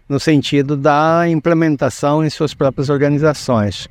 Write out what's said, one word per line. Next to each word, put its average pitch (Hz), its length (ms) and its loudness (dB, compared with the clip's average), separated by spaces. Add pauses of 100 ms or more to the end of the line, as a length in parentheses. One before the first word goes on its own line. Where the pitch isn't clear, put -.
no 139 140 -2
sentido 143 560 0
da 156 520 2
implementação 156 920 0
em 156 60 0
suas 147 240 -4
próprias 135 380 -2
organizações. 143 1000 0